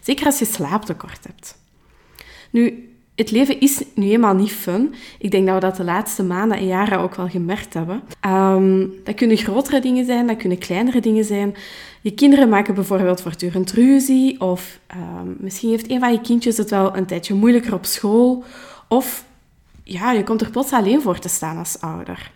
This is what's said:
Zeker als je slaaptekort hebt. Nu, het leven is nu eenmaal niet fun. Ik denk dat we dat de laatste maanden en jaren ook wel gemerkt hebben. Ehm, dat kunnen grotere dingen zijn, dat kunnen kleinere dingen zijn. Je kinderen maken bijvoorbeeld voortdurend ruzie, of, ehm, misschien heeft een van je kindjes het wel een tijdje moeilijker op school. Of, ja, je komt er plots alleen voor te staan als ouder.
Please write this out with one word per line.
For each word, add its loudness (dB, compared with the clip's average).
Zeker -2
als 0
je 0
slaaptekort -6
hebt. -20
Nu, 0
het -2
leven 2
is 2
nu 0
eenmaal 4
niet 2
fun. -2
Ik -6
denk 2
dat 2
we 2
dat -2
de -6
laatste -4
maanden -2
en -4
jaren 0
ook -4
wel -6
gemerkt -6
hebben. -6
Ehm, 4
dat -6
kunnen 4
grotere 0
dingen 0
zijn, 0
dat 0
kunnen -2
kleinere -2
dingen 2
zijn. -2
Je -4
kinderen 6
maken 2
bijvoorbeeld 0
voortdurend -6
ruzie, 4
of, -4
ehm, -12
misschien -6
heeft -2
een 0
van 2
je 0
kindjes 0
het -2
wel 2
een -2
tijdje -6
moeilijker 2
op -6
school. 2
Of, -2
ja, -4
je 2
komt 0
er -2
plots -4
alleen 2
voor -2
te -12
staan -6
als -10
ouder. -12